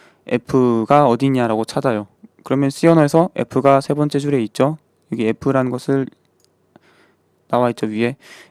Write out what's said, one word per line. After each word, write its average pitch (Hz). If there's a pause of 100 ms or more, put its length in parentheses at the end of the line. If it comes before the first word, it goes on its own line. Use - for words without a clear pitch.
(260)
F가 123
어딨냐라고 120
찾아요. 113 (360)
그러면 139
C 165
언어에서 165
F가 135
세 -
번째 147
줄에 143
있죠. 139 (340)
여기 117
F라는 131
것을 131 (1400)
나와 120
있죠, 113
위에. 117 (360)